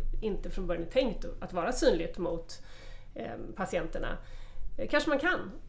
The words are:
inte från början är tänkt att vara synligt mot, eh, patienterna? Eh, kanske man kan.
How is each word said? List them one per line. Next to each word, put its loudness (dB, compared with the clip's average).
inte 0
från 0
början 0
är -4
tänkt 2
att -6
vara 2
synligt 4
mot, -4
eh, -6
patienterna? -2
Eh, 2
kanske 4
man 4
kan. 2